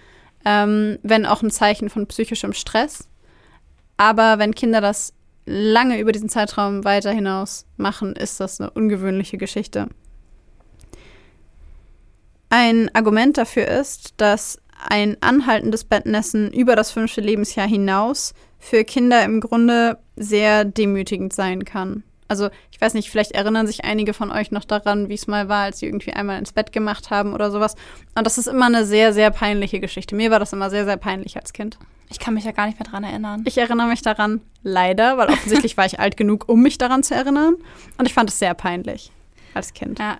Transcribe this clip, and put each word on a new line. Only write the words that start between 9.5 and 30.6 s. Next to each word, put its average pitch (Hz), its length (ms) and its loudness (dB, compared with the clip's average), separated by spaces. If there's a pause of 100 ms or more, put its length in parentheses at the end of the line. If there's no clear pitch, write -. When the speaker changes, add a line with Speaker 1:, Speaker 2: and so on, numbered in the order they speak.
Speaker 1:
Ein 226 440 4
Argument 220 440 4
dafür 240 300 0
ist, - 500 -4
dass 208 420 0 (300)
ein 208 320 0
anhaltendes 233 640 2
Bettnässen 214 640 0
über 240 240 4
das 214 160 2
fünfte 226 300 -4
Lebensjahr 208 460 -2
hinaus 202 680 0 (260)
für 226 240 2
Kinder 240 400 4
im 214 180 0
Grunde 233 560 2 (180)
sehr 208 500 2
demütigend 196 680 -2
sein 190 320 -4
kann. 196 380 -8 (240)
Also 202 220 -2 (220)
ich - 80 -20
weiß 220 140 2
nicht, 214 160 -4
vielleicht 208 240 -2
erinnern 214 340 0
sich - 160 -8
einige 208 300 -2
von 202 180 -8
euch 214 200 -4
noch 202 140 -6
daran, 208 440 -2
wie 208 40 -6
es - 140 -8
mal 208 220 -2
war, 202 140 0
als 196 160 -6
sie - 60 -8
irgendwie - 280 -8
einmal 202 260 -6
ins 202 140 -10
Bett 214 180 -4
gemacht 214 380 -4
haben 202 240 -2
oder 208 180 -2
sowas. 208 240 0 (400)
Und 220 100 0
das 220 120 0
ist 240 100 -2
immer 254 180 2
eine 233 200 4
sehr, 214 280 6
sehr 214 180 6
peinliche 202 480 -2
Geschichte. 190 360 -8
Mir 220 160 2
war 220 80 6
das 202 140 -4
immer 196 160 -4